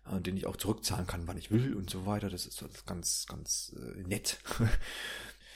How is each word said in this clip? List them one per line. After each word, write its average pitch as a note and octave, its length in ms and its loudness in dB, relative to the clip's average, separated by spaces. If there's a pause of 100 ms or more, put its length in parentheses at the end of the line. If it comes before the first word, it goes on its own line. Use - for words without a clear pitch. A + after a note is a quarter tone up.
(120)
äh, F#2+ 80 2
den F2+ 160 0
ich F#2+ 100 0
auch - 120 -2
zurückzahlen - 500 0
kann, E2+ 200 -2
wann F2 100 -4
ich - 140 -8
will B2 220 6
und F#2+ 160 -2
so F#2 160 -4
weiter. G2+ 240 2
Das F2+ 160 -4
ist - 120 -10
so E2+ 80 -8 (200)
ganz, - 440 -2
ganz, - 500 -4
äh, - 260 -8
nett. - 340 0 (200)
<laughs> A2+ 140 8 (840)